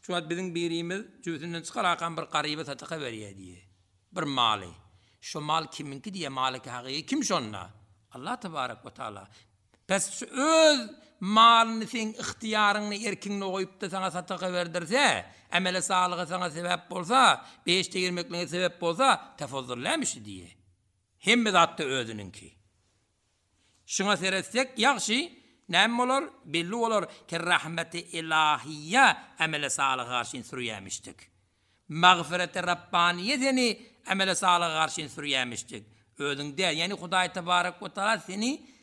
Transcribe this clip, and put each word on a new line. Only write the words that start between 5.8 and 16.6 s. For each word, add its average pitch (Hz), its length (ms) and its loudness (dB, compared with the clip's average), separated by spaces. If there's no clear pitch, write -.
diýe, 165 160 -8
maliki 131 400 -4
hakyky 131 360 -8
kim 277 180 0
şonna? 107 460 -4
Allah 185 280 -8
Tebarek 135 440 -6
we 113 100 -18
Taala. 101 360 -14
Pes - 320 -2
şu - 60 -10
öz 294 640 4
malyny 226 680 6
sen 220 260 -4
ihtiýaryňy, 208 920 0
erkiňni 196 380 -4
goýup 190 360 -4
da 196 80 -6
sana 185 220 -4
sadaka 180 420 -6
berdirse, 175 720 0
amele 185 300 0
salygy 180 480 0
sana 180 200 -4
sebäp 175 400 -4